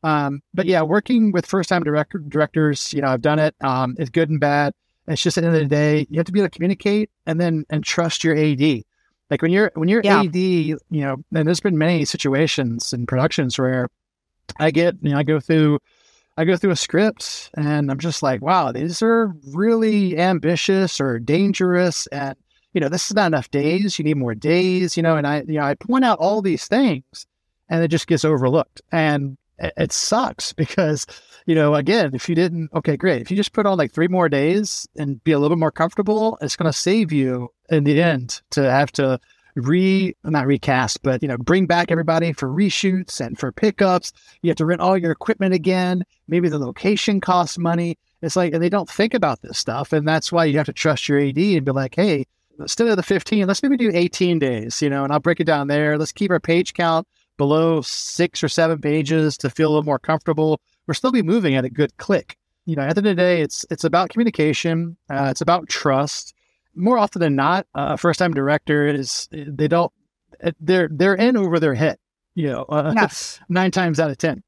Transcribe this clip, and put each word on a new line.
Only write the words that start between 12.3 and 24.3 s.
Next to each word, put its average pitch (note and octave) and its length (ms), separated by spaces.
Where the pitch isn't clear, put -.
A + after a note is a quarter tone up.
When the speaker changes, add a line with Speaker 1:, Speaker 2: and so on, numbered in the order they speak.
Speaker 1:
and A#2+ 140
productions C3 500
where B2+ 300
I D#3 120
get, E3+ 300
you D3 100
know, C#3+ 60
I D3 60
go D#3 160
through, D3+ 400
I D#3+ 80
go F3 140
through F#3+ 140
a E3+ 40
script - 800
and D3 340
I'm C3+ 100
just D#3 240
like, C3 180
Wow, D3+ 320
these E3 280
are A3+ 320
really G#3 640
ambitious F3 840
or C3 200
dangerous F3+ 880
and C#3 280
you F3+ 80
know, D3 80
this E3+ 200
is G#3 60
not G3+ 120
enough D3+ 240
days. E3+ 460
You D#3 80
need D3+ 120
more A#2+ 180